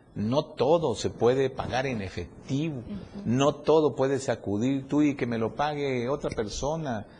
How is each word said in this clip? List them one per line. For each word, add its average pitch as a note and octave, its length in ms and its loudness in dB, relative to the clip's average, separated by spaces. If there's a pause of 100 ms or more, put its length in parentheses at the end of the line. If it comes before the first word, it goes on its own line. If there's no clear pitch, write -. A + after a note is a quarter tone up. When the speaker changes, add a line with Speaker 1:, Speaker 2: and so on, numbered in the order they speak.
(160)
Speaker 1:
No A#2+ 280 0
todo D3 520 2
se G2+ 140 -2
puede C3 400 4
pagar C3 360 -2
en B2 160 -4
efectivo, C3+ 800 -6
Speaker 2:
Ujú. - 440 -12
Speaker 1:
no C3+ 320 4
todo D3+ 400 4
puedes C3+ 320 0
acudir B2 640 -2
tú D3 120 2
y D3 140 4
que C3 120 -2
me A#2 100 -2
lo A2 180 -2
pague C#3+ 540 -2
otra D3+ 220 -4
persona, B2+ 760 -4 (140)